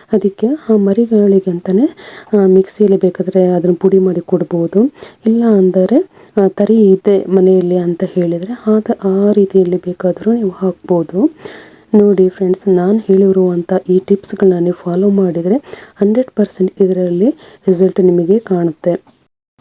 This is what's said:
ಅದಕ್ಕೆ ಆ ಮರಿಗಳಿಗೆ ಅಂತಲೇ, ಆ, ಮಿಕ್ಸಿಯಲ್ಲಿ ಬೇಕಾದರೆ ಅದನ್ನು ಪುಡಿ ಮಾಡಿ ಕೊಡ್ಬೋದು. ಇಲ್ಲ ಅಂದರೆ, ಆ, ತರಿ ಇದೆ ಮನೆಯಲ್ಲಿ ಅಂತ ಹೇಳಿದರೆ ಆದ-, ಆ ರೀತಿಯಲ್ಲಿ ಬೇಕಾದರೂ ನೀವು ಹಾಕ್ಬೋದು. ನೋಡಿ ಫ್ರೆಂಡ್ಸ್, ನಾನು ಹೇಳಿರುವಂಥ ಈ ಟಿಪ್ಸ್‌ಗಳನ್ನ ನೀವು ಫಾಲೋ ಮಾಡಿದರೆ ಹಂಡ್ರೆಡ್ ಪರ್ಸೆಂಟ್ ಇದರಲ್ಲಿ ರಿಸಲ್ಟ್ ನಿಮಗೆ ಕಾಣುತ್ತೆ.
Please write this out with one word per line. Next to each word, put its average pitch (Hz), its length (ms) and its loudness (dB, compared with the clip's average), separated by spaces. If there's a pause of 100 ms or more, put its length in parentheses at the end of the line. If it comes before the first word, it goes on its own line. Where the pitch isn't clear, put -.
(120)
ಅದಕ್ಕೆ 208 360 -2
ಆ 254 280 -2
ಮರಿಗಳಿಗೆ 202 760 0
ಅಂತಲೇ, 190 440 -2 (380)
ಆ, 202 120 4
ಮಿಕ್ಸಿಯಲ್ಲಿ 190 520 2
ಬೇಕಾದರೆ 185 480 -2
ಅದನ್ನು 180 300 0
ಪುಡಿ 190 240 2
ಮಾಡಿ 180 220 0
ಕೊಡ್ಬೋದು. 175 720 -2 (320)
ಇಲ್ಲ 226 180 0
ಅಂದರೆ, 196 640 2 (280)
ಆ, 196 100 4
ತರಿ 208 440 2
ಇದೆ 190 340 0
ಮನೆಯಲ್ಲಿ 185 520 2
ಅಂತ 175 260 -4
ಹೇಳಿದರೆ 175 500 -4 (140)
ಆದ-, 214 360 0
ಆ 202 280 0
ರೀತಿಯಲ್ಲಿ 190 460 0
ಬೇಕಾದರೂ 180 560 -4
ನೀವು 226 160 -2
ಹಾಕ್ಬೋದು. 180 800 -4 (640)
ನೋಡಿ 196 340 4
ಫ್ರೆಂಡ್ಸ್, 185 380 -4
ನಾನು 185 400 2
ಹೇಳಿರುವಂಥ 190 680 0 (160)
ಈ 185 100 2
ಟಿಪ್ಸ್‌ಗಳನ್ನ 196 600 0
ನೀವು 170 160 -2
ಫಾಲೋ 185 340 -2
ಮಾಡಿದರೆ 180 460 0 (400)
ಹಂಡ್ರೆಡ್ 220 400 -2
ಪರ್ಸೆಂಟ್ 190 460 -2
ಇದರಲ್ಲಿ 185 480 0 (380)
ರಿಸಲ್ಟ್ 185 320 0
ನಿಮಗೆ 180 400 2
ಕಾಣುತ್ತೆ. 175 720 -4 (480)